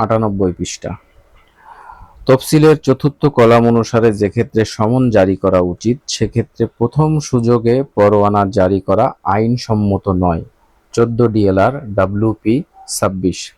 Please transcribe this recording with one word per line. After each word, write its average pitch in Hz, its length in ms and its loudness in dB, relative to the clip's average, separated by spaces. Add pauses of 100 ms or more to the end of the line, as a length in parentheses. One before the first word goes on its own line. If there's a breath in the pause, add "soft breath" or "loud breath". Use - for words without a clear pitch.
আটানব্বই 104 560 0
পৃষ্ঠা। - 340 -10 (1300 loud breath)
তফসিলের 151 500 4 (100)
চতুর্থ 139 360 -2 (140)
কলাম 117 260 6 (100)
অনুসারে 117 360 2 (120)
যে 101 140 2
ক্ষেত্রে 113 280 -2 (120)
সমন 120 280 0 (140)
জারি 95 260 2
করা 92 180 2 (120)
উচিত, 117 240 -4 (180)
সেক্ষেত্রে 113 500 -4 (140)
প্রথম 143 300 0 (200)
সুযোগে 117 480 0 (200)
পরোয়ানা 104 460 2 (140)
জারি 95 320 2
করা 104 180 2 (280)
আইনসম্মত 107 720 -2 (200)
নয়। 85 180 -2 (520)
চোদ্দ 117 240 0 (160)
ডিএলআর 101 400 2 (220)
ডাব্লিউপি 107 600 -2 (400)
ছাব্বিশ। - 440 -4 (180)